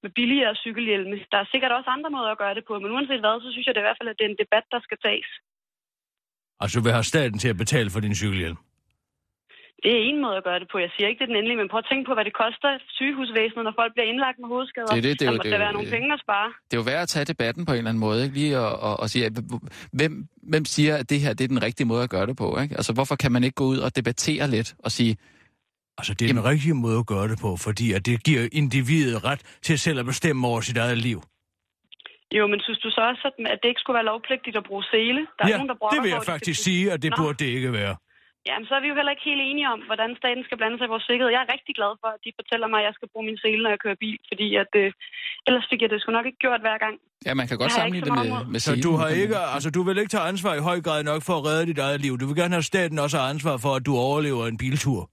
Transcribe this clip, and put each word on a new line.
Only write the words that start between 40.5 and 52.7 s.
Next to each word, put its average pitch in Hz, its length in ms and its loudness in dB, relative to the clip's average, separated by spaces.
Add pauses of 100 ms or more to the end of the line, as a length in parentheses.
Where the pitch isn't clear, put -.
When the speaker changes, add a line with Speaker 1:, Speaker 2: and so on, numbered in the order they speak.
Speaker 1:
blande 226 160 0
sig 247 120 -4
i 220 40 -2
vores 220 160 -4
sikkerhed. 247 260 4
Jeg 254 100 2
er - 100 -12
rigtig 277 240 -12
glad 202 120 0 (100)
for, 226 140 -2
at 220 100 -18
de 226 140 -12
fortæller 226 320 -2
mig, 220 100 4
at 208 80 2
jeg 214 80 -8
skal 233 160 -14
bruge 220 160 -8
min 220 160 -8
sele, 220 180 2
når 220 120 2
jeg 202 100 -10
kører 196 200 -2
bil, 214 120 -6 (140)
fordi 208 160 -2 (160)
at, 196 80 -6 (100)
øh, 196 80 4 (580)
ellers 247 240 4
fik 247 120 0
jeg 220 100 2
det 208 80 0
sgu - 80 -6 (100)
nok 233 100 -2
ikke - 160 -10
gjort 240 200 2
hver 220 200 0
gang. 214 100 -4 (320)
Speaker 3:
Ja, 131 120 0
man 123 100 -2
kan 127 120 -2
godt 131 80 2
Speaker 1:
Det - 80 2
har - 80 2
jeg - 100 0
ikke - 120 -2
Speaker 3:
sammenligne - 0 -
Speaker 1:
så - 40 2
Speaker 3:
det 240 80 4
Speaker 1:
meget - 140 0
Speaker 3:
med, 247 80 -4
Speaker 1:
imod. - 140 -8
Speaker 3:
med 117 100 0
Speaker 2:
Så 156 60 0
Speaker 3:
selen, 131 160 2
Speaker 2:
du 170 40 4 (100)
har 156 80 2
Speaker 3:
på 156 60 2
en 180 80 2
Speaker 2:
ikke, 214 160 0
Speaker 3:
måde. 143 160 -2
Speaker 2:
altså, 143 220 -2
du 185 100 2
vil 190 140 2
ikke 220 140 -2
tage 170 180 2
ansvar 185 260 0
i 147 100 -2
høj 175 80 2 (100)
grad 151 140 2 (100)
nok 151 160 0
for 180 120 2
at 139 80 -6
redde 160 240 2
dit 143 160 -2
eget 143 180 0
liv. 131 160 2
Du 135 80 -2
vil 147 120 0
gerne 175 160 2
have, 156 160 0